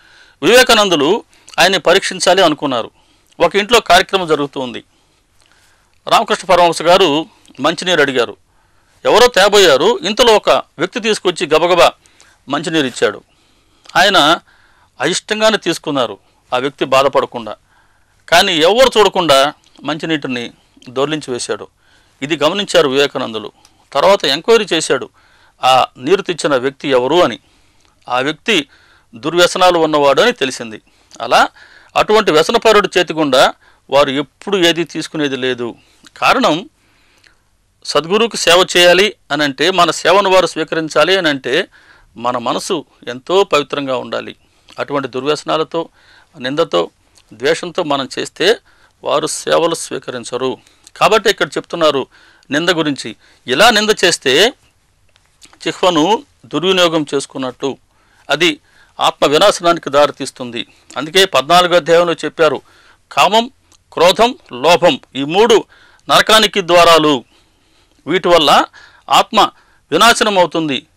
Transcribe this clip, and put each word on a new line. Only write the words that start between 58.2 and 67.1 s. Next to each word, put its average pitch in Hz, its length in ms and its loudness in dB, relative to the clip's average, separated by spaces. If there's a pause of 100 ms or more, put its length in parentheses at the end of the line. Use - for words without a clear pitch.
అది 160 300 0 (400)
ఆత్మ 160 260 0
వినాశనానికి 170 640 0
దారితీస్తుంది. 135 760 -2 (300)
అందుకే 160 280 0
పద్నాలుగో 170 520 2
అధ్యాయంలో 165 360 2
చెప్పారు, 151 500 -2 (500)
కామం, 202 380 2 (420)
క్రోధం, 190 420 2 (180)
లోభం 147 480 2 (160)
ఈ 135 80 -6
మూడు 202 400 2 (460)
నరకానికి 208 560 2
ద్వారాలు. 160 580 4 (800)